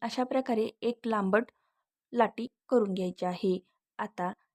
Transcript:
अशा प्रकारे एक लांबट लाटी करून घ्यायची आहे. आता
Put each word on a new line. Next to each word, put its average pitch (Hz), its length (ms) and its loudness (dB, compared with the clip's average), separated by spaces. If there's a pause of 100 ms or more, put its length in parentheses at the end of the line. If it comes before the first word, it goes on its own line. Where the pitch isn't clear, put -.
अशा 233 220 -2
प्रकारे 254 440 0 (140)
एक 233 240 -2
लांबट 214 440 2 (600)
लाटी 226 340 0 (220)
करून 208 260 4
घ्यायची 180 320 -4
आहे. 180 320 0 (400)
आता 202 340 -6 (220)